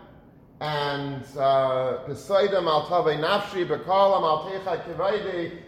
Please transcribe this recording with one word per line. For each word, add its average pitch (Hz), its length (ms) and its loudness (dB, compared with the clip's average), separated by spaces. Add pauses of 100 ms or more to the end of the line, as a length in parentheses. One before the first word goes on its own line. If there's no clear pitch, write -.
(600)
And, 143 640 -4 (140)
uh, 131 680 2
Pesoidim 190 600 0
al 151 180 2
Tavei 160 320 2
Nafshi, 185 480 0
Bekalam 185 580 2
al 156 280 0
Techa 185 320 -4
Kivaidi. 180 680 -4 (140)